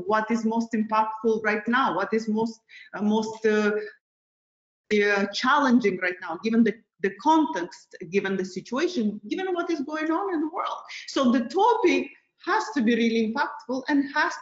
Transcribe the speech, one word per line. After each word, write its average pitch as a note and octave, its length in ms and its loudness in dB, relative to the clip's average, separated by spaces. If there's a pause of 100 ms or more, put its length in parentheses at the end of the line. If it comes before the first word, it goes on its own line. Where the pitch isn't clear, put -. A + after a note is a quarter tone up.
what G#3+ 240 2
is A3+ 140 0
most A3+ 300 0
impactful A3 680 0
right G#3+ 240 -2
now, A#3 300 2
what G3 180 -2
is A3 140 -2
most, A3+ 320 -2 (340)
uh, F#3+ 80 -6
most, G#3+ 420 0
uh, G#3+ 280 2 (1200)
uh, G#3 420 2
challenging B3+ 680 2
right F3+ 220 -2
now, E3+ 220 -8
given A3+ 180 4
the, G#3 100 4 (280)
the G3 100 -2 (100)
context, D4 760 0 (140)
given F#3+ 260 0
the F#3 80 -2
situation, G#3+ 840 -4
given F#4 240 -4
what E4+ 180 -2
is D4+ 100 -2
going D#4 320 -4
on F#4+ 200 -2
in D#4 80 -2
the D#4 100 -2
world. - 280 -6 (300)
So B3+ 240 2
the A#3+ 140 2
topic F#4 640 2 (340)
has G#4 200 0 (100)
to C#4 80 2
be A3+ 140 4
really A3+ 360 0
impactful C4 560 -6
and C#4 240 2
has D#4 280 0